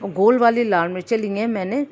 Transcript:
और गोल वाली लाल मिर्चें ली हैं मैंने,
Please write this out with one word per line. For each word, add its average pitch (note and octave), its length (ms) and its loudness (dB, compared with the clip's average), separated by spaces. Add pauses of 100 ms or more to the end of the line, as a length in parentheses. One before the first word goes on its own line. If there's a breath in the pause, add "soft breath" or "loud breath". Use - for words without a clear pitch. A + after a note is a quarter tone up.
और G3+ 100 -8
गोल G#3+ 260 4
वाली A#3 260 2
लाल F3 240 0
मिर्चें F#3 300 -4
ली G#3+ 100 -4
हैं G3+ 180 -4
मैंने, A3 460 -4